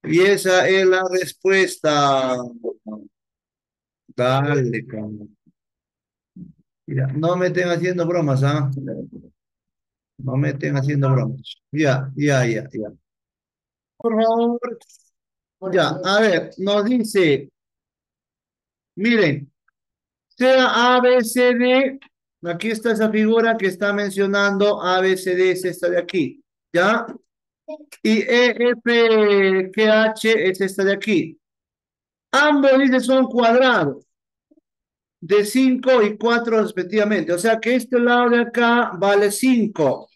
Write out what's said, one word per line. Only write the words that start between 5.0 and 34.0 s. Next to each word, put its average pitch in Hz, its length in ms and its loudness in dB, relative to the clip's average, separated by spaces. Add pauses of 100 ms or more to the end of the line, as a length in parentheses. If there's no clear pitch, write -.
Mira, 135 220 -4
no 156 280 -2
me 180 120 -2
estén 180 200 -2
haciendo 175 380 -2
bromas, 147 380 0
¿ah? 147 260 0 (1500)
No 127 180 -6
me 151 140 0
estén 147 260 -4
haciendo 135 340 0
bromas. 117 460 -4 (160)
Ya, 135 420 -2
ya, 143 320 0
ya, 113 260 -6
ya. 107 200 -10 (1040)
Por 226 180 -4
favor. 233 640 -2 (960)
Ya, 170 160 2 (160)
a 196 160 2
ver, 190 380 0
nos 202 260 0
dice, 202 680 0 (1400)
miren, 196 580 0 (760)
sea 247 680 2
A 247 60 4
B 247 240 4
C 247 300 2
D, 254 440 2 (460)
aquí 170 260 -6
está 226 220 -2
esa 214 180 0
figura 226 460 2
que 190 100 -4
está 190 260 -2
mencionando, 202 880 0
A 185 200 0
B 190 160 2
C 185 180 -4
D 185 160 2
es 185 140 -4
esta 175 260 -4
de 175 80 0
aquí, 170 440 -6 (300)
¿ya? 214 320 0 (960)
Y 220 200 0
E 247 300 2
F 220 1200 2
G 220 180 2
H 220 600 2
es 190 100 -6
esta 190 240 -4
de 196 80 2
aquí. 196 460 -2 (920)
Ambos, 277 480 4
dice, 262 220 2
son 262 260 2
cuadrados 233 800 0 (1120)